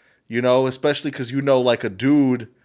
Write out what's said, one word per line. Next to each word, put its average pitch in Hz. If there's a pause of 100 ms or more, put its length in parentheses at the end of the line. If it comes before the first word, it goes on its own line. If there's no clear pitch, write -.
(300)
you 113
know, 127
especially 143
'cause, 123
you 135
know, 135
like, 123
a 117
dude, 127 (180)